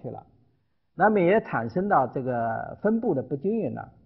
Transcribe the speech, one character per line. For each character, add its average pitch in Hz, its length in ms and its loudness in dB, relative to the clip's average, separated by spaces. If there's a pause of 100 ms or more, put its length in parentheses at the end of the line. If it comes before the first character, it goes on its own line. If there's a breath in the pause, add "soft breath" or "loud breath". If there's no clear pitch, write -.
去 131 80 -10
了， 110 160 -14 (680)
那 185 140 4
么 214 100 4
也 185 220 4
产 117 280 -4
生 185 200 -2
到 143 180 4
这 135 160 -6
个 117 580 -4
分 226 200 2
布 220 120 0
的 131 80 -2
不 - 140 -6
均 202 240 -2
匀 123 160 -4
了， - 160 -12 (140)